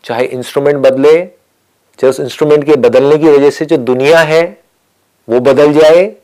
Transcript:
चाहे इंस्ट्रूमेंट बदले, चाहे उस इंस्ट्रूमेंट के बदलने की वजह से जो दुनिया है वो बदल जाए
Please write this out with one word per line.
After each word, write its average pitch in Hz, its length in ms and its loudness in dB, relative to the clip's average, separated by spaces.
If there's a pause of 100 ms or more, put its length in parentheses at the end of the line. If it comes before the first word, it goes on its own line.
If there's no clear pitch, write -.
चाहे 120 220 -6
इंस्ट्रूमेंट 139 520 -4
बदले, 139 480 0 (720)
चाहे 131 100 0
उस 131 100 -6
इंस्ट्रूमेंट 147 440 -2
के 151 120 2
बदलने 131 420 2
की 156 120 2
वजह 143 200 4
से 156 160 -6
जो 156 120 -2
दुनिया 131 420 0
है 165 420 -2 (680)
वो 120 100 0
बदल 139 340 2
जाए 165 500 2